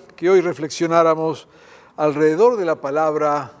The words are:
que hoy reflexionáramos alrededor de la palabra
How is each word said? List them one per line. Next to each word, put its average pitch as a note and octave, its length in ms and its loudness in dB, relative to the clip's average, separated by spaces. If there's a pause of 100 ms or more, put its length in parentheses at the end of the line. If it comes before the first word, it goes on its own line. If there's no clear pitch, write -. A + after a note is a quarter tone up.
(140)
que E3+ 160 -2
hoy F#3+ 100 4
reflexionáramos D#3+ 1080 -2 (480)
alrededor D#3 600 2
de G3 80 -4
la D#3+ 120 0
palabra D3 760 -2 (100)